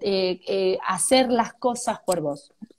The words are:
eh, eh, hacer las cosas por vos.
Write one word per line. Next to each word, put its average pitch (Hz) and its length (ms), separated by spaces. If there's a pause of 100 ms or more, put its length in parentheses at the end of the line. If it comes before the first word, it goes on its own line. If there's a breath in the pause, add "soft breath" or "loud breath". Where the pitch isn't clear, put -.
eh, 190 440
eh, 190 400
hacer 247 440
las 233 240
cosas 233 460
por 180 200
vos. 143 320 (260)